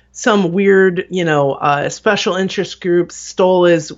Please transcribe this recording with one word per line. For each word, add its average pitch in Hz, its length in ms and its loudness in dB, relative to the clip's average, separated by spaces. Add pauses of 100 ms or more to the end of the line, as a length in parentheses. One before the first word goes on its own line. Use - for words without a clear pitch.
(120)
some 202 400 0
weird, 190 580 2
you 180 140 -4
know, 147 300 0
uh, 143 360 -2
special 202 460 -2
interest 185 460 -6
group 175 300 0
stole 185 540 0
his, 170 320 2